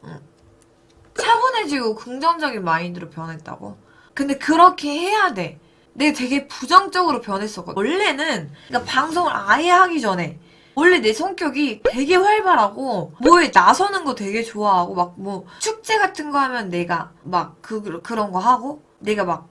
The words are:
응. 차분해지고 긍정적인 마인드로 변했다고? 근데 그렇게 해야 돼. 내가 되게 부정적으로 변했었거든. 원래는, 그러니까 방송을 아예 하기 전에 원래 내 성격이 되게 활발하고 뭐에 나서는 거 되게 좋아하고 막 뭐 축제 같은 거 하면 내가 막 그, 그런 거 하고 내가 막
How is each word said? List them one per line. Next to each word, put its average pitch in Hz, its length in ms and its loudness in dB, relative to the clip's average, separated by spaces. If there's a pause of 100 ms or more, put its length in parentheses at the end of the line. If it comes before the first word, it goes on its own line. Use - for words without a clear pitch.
응. 156 160 -18 (920)
차분해지고 427 800 0
긍정적인 269 680 -4
마인드로 175 460 -4
변했다고? 165 680 -14 (380)
근데 277 240 -4
그렇게 330 520 4
해야 359 440 0
돼. 175 260 -8 (340)
내가 294 220 0
되게 262 320 -2
부정적으로 359 720 2
변했었거든. 196 560 -8
원래는, 277 760 -2 (180)
그러니까 240 220 -4
방송을 311 440 0
아예 240 360 2
하기 359 300 6
전에 180 400 -4 (340)
원래 339 260 4
내 214 120 2
성격이 294 720 -4
되게 277 320 2
활발하고 269 1040 0
뭐에 320 320 6
나서는 330 520 4
거 269 100 -2
되게 208 280 -4
좋아하고 196 520 0
막 175 220 -2
뭐 190 280 -10 (140)
축제 440 400 -2
같은 370 320 -2
거 285 80 0
하면 247 320 -2
내가 175 420 -4 (120)
막 165 360 -4
그, 220 400 -10
그런 208 320 -6
거 185 60 -2
하고 247 440 -2 (160)
내가 208 260 -2
막 170 260 -6